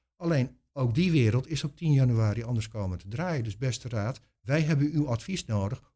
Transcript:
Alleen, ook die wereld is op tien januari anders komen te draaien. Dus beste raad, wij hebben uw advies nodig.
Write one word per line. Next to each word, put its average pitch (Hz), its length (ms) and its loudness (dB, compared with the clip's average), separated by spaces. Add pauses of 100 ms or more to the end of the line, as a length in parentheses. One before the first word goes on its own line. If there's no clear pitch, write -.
(160)
Alleen, 151 400 0 (160)
ook 123 220 0
die 175 160 2
wereld 123 380 2
is 156 160 -6
op 143 120 -8
tien 156 160 2
januari 117 500 4
anders 110 260 -4
komen 92 300 -6
te 95 100 -18
draaien. 143 360 -4
Dus 104 120 -6
beste 123 320 -4
raad, 113 320 -4 (200)
wij 147 220 0
hebben 151 300 2
uw 147 160 0
advies 127 360 -4
nodig. 104 380 -2 (140)